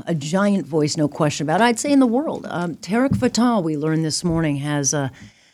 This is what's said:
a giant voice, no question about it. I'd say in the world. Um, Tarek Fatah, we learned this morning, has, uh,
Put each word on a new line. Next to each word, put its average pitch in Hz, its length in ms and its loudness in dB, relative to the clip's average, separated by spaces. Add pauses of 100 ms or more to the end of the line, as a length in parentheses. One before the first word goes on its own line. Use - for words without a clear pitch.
a 170 80 0
giant 185 500 0
voice, 151 320 0
no 151 100 2
question 147 380 -2
about 160 160 2
it. 233 40 4
I'd 240 140 0
say 294 120 -2
in 277 80 6
the 262 80 6
world. 254 420 -2
Um, 175 280 -4
Tarek 240 380 0
Fatah, 240 440 2
we 160 180 -2
learned 156 260 0
this 151 200 -2
morning, 165 320 0
has, 143 360 -2
uh, 139 180 -2 (440)